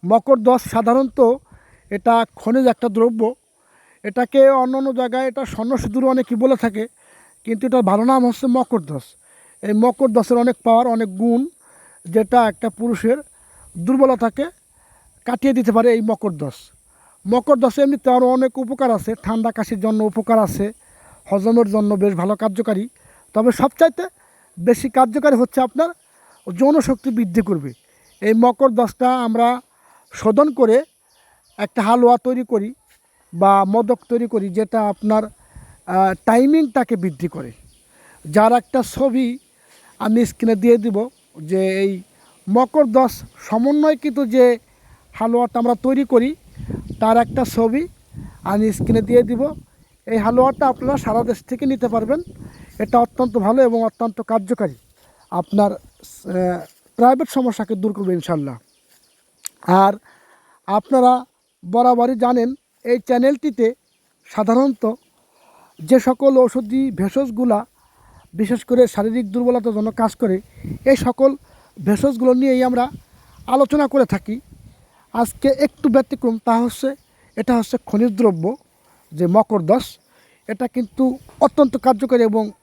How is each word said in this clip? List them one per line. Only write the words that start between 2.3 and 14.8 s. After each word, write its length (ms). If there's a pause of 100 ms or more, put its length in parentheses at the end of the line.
খনিজ 340
একটা 220
দ্রব্য, 260 (880)
এটাকে 300 (220)
অন্য 180
অন্য 100 (100)
জায়গায় 320
এটা 120 (100)
স্বর্ণ 180 (100)
সিঁদুর 320
অনেকেই 300
বলে 200
থাকে, 200 (600)
কিন্তু 240
এটার 240
ভালো 200
নাম 160
হচ্ছে 180 (120)
মকর 260 (100)
দশ। 120 (640)
এই 160
মকর 340
দশের 260
অনেক 220
পাওয়ার, 200 (100)
অনেক 140 (120)
গুণ, 200 (640)
যেটা 340 (120)
একটা 160 (120)
পুরুষের 380 (680)
দুর্বলতাকে 600 (840)